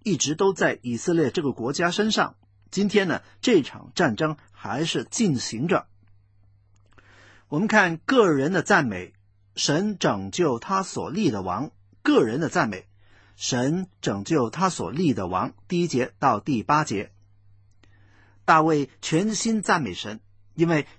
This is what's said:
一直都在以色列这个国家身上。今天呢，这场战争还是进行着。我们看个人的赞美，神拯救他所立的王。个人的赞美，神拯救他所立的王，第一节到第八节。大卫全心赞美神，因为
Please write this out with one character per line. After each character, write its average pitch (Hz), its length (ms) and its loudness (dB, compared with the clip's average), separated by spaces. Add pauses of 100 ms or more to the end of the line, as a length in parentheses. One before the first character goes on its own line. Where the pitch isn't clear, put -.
一 196 120 0
直 147 200 -2
都 196 180 2
在 147 300 0
以 120 120 -4
色 139 160 -2
列 160 200 2
这 185 100 -4
个 139 100 -2
国 123 220 -6
家 175 180 0
身 208 200 -2
上。 - 240 -2 (360)
今 202 160 0
天 196 220 2
呢， 120 120 -4 (200)
这 214 200 6
场 - 320 -14
战 143 220 0
争 156 220 -2 (140)
还 - 340 -6
是 135 180 -4
进 180 340 0
行 113 300 -6
着。 175 200 0 (1600)
我 147 120 -4
们 208 80 0
看 190 300 2
个 220 340 4
人 143 200 2
的 175 120 0
赞 175 220 4
美， 92 280 -6 (420)
神 185 420 -2
拯 98 340 -2
救 143 280 0
他 190 240 -2
所 98 260 -8
立 175 220 0
的 101 100 -6
王。 92 300 -4 (300)
个 269 220 4
人 120 160 0
的 151 100 -2
赞 147 200 0
美， - 180 -10 (480)
神 147 520 -2 (140)
拯 101 220 -4
救 117 260 0
他 180 200 -2
所 95 220 -6
立 147 220 0
的 98 140 -4
王， 92 260 -4 (140)
第 175 140 -2
一 175 60 0
节 131 320 -2
到 127 200 2
第 120 240 -2
八 151 200 2
节。 107 280 -6 (1300)
大 160 160 8
卫 151 280 2 (120)
全 202 320 -2
心 220 280 -2
赞 180 200 0
美 98 120 -6
神， 107 260 -10 (340)
因 165 140 2
为 156 180 2 (140)